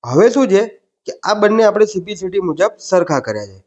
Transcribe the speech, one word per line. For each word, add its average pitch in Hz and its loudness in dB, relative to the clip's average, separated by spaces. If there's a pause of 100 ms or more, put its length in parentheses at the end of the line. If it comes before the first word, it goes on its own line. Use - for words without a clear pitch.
હવે 139 4
શું 262 0
છે 196 4 (460)
કે - -14 (100)
આ 202 0
બંને 214 2
આપણે 214 4
સી 208 -8
પી 196 -12
સી 185 -10
ડી 196 -2
મુજબ 175 -2
સરખા 160 -2
કર્યા 107 -8
છે. 95 -20